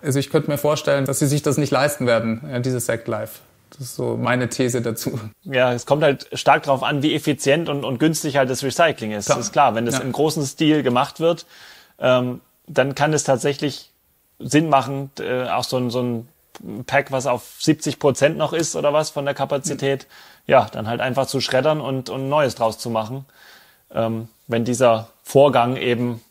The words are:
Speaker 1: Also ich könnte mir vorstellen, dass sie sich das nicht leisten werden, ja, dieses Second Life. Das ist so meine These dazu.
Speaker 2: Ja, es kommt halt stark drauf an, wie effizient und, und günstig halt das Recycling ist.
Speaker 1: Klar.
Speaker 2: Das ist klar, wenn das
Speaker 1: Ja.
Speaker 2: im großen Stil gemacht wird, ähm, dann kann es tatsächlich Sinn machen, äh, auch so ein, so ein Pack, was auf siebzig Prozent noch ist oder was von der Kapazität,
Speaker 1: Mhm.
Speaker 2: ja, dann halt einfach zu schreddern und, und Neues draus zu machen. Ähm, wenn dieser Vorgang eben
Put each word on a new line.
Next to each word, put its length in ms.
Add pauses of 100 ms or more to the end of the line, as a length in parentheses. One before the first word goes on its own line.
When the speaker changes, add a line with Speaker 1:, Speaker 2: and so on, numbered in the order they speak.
Speaker 1:
Also 160
ich 100
könnte 200
mir 80
vorstellen, 460
dass 160
sie 80
sich 140
das 160
nicht 140
leisten 360
werden, 420
ja, 100
dieses 260
Second 240
Life. 300 (320)
Das 180
ist 60
so 200
meine 320
These 340
dazu. 380 (240)
Speaker 2:
Ja, 300
es 120
kommt 180
halt 300
stark 300
drauf 200
an, 180
wie 140
effizient 520
und, 160
und 160
günstig 380
halt 120
das 140
Recycling 480
ist. 140
Speaker 1:
Klar. 120
Speaker 2:
Das 100
ist 40
klar, 240
wenn 100
das 100
Speaker 1:
Ja. 60
Speaker 2:
im 120
großen 320
Stil 380
gemacht 360
wird, 260 (540)
ähm, 400 (280)
dann 280
kann 160
es 140
tatsächlich 640 (500)
Sinn 300
machen, 400 (100)
äh, 300
auch 160
so 120
ein, 120
so 120
ein 260 (580)
Pack, 260
was 160
auf 160 (160)
siebzig 400
Prozent 380
noch 160
ist 240
oder 160
was 160
von 160
der 80
Kapazität, 680 (440)
Speaker 1:
Mhm. 40
Speaker 2:
ja, 200
dann 160
halt 140
einfach 240
zu 160
schreddern 400
und, 280
und 200
Neues 260
draus 220
zu 120
machen. 360 (680)
Ähm, 340 (200)
wenn 180
dieser 440 (140)
Vorgang 520
eben 560